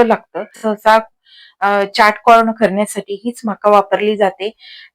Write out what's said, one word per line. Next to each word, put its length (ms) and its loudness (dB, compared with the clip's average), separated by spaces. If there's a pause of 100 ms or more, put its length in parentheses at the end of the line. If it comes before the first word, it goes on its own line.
लागतं. 380 -4 (200)
सहसा, 360 0 (600)
अ, 240 0 (120)
चाट 180 2 (120)
कॉर्न 260 4
करण्यासाठी 760 -4
हीच 200 -10
मका 240 -4
वापरली 480 0
जाते. 320 -4 (460)